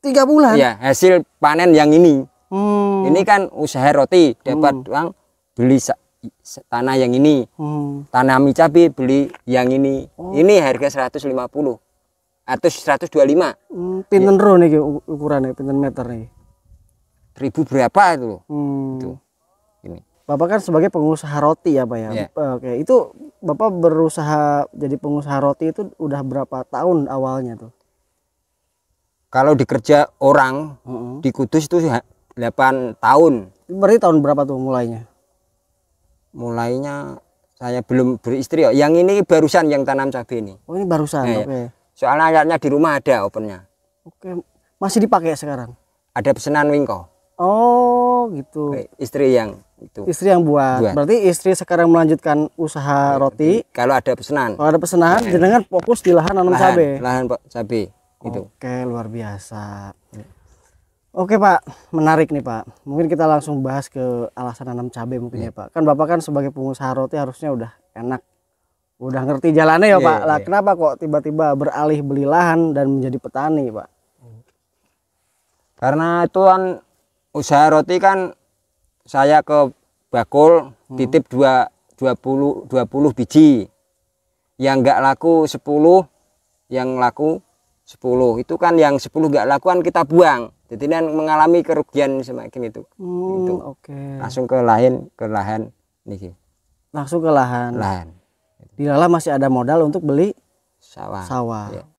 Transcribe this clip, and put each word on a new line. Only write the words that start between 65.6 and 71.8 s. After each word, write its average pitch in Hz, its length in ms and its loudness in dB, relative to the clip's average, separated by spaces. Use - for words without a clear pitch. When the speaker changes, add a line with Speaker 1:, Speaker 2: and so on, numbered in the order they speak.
Speaker 1:
Pak. - 80 -20
Kan 165 80 -4
Bapak 151 320 2
kan 170 80 -2
sebagai 143 320 -6
pengusaha 135 400 -8
roti 131 240 -6
harusnya 143 320 -8
udah 113 220 -8
enak. 123 240 -10
Udah 131 240 -6
ngerti 143 240 -2
jalannya 160 480 4
ya, - 0 -
Speaker 2:
Iya, 175 80 2
Speaker 1:
Pak. 156 140 2
Lah, 151 80 0
Speaker 2:
iya. - 80 -6
Speaker 1:
kenapa 196 320 0
kok 151 240 -2
tiba-tiba 151 560 -2
beralih 147 480 -2